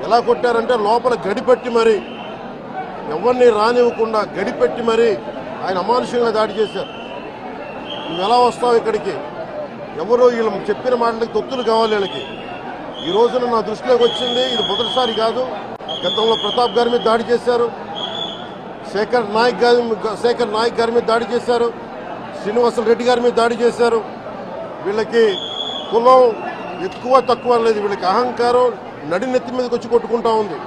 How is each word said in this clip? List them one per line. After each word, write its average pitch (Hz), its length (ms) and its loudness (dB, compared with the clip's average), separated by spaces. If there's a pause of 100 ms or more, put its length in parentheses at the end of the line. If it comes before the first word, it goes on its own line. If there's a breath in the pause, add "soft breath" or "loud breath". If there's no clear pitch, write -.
ఎలా 214 160 4
కొట్టారంటే 233 560 2
లోపల 226 540 0
గడిపెట్టి 240 400 2
మరి, 226 320 4 (1080)
ఎవరిని 247 400 4
రానివ్వకుండా 226 680 2
గడిపెట్టి 240 640 -2
మరి 226 360 4 (480)
ఆయన 185 120 -2
అమానుషంగా 240 520 0
దాడి 214 220 0
చేశారు. 202 360 -2 (1200)
"నువ్వు 170 140 -2
ఎలా 226 120 4
వస్తావు 247 380 4
ఇక్కడికి? 214 360 0 (880)
ఎవరో 220 280 2
వీళ్ళు 226 260 4
చెప్పిన 208 440 -2
మాటలకి 233 380 0
తొత్తులు 247 300 -2
కావాలి 220 340 2
వీళ్ళకి." 196 300 -4 (840)
ఈ 175 40 -2
రోజున 240 380 2
నా 226 100 2
దృష్టిలోకి 226 420 0
వచ్చింది, 247 500 0
ఇది 214 100 -2
మొదటిసారి 226 520 -2
కాదు, 226 260 0 (640)
గతంలో 220 300 2 (120)
ప్రతాప్ 226 300 0
గారి 240 120 2
మీద 240 100 2
దాడి 226 220 2
చేశారు, 233 500 0 (1200)
శేఖర్ 214 420 0
నాయక్ 226 280 2
గారి, 240 320 4 (280)
శేఖర్ 233 300 0
నాయక్ 226 280 0
గారి 233 120 0
మీద 233 100 2
దాడి 226 220 2
చేశారు, 233 480 0 (720)
శ్రీనివాసులు 226 420 2
రెడ్డి 226 200 2
గారి 240 160 4
మీద 240 120 2
దాడి 233 220 4
చేశారు. 226 500 2 (800)
వీళ్ళకి 220 520 2 (560)
కులం 233 560 6 (380)
ఎక్కువ 247 360 2
తక్కువ 247 360 0
లేదు, 226 240 2
వీళ్ళకి 202 260 -2
అహంకారం 240 720 2 (320)
నడి 196 160 0
నెత్తి 247 260 -2
మీదకి 247 220 -2
వచ్చి 240 140 -6
కొట్టుకుంటా 226 440 2
ఉంది. 214 220 0 (120)